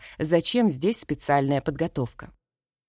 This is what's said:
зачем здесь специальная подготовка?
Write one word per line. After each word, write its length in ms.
зачем 520
здесь 280
специальная 640
подготовка? 720